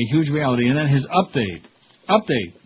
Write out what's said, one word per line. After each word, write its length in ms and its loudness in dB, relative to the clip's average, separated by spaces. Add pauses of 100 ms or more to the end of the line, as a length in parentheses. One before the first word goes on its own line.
(120)
huge 180 2
reality. 380 0
And 100 2
then 80 0
his 220 2
update. 540 -2 (460)
Update. 440 0 (140)